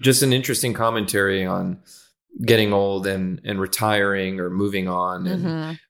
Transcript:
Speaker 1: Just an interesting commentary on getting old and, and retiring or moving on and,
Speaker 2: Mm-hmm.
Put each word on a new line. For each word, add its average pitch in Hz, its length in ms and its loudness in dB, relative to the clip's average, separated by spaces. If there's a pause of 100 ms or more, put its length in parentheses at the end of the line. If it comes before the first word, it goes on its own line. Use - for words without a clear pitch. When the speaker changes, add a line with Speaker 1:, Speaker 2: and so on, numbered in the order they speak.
Speaker 1:
Just 131 200 4
an 131 120 4
interesting 127 400 -2
commentary 101 720 0
on 92 340 -4 (640)
getting 110 300 4
old 98 320 0
and, 95 380 -2
and 101 160 -4
retiring 98 760 0
or 90 120 -4
moving 98 360 -2
on 90 400 -2
and, 180 200 -2
Speaker 2:
Mm-hmm. 160 260 -4 (180)